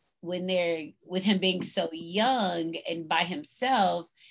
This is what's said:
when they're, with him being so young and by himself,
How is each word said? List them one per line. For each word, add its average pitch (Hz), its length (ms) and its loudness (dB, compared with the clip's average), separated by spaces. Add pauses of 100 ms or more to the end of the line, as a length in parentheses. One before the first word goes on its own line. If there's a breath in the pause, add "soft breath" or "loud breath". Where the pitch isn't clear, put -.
(220)
when 180 240 -4
they're, 170 460 0 (160)
with 180 160 -2
him 196 160 4
being 185 240 2
so 170 280 -4
young 175 840 0 (120)
and 165 220 -6
by 170 140 2
himself, 175 840 0 (240 loud breath)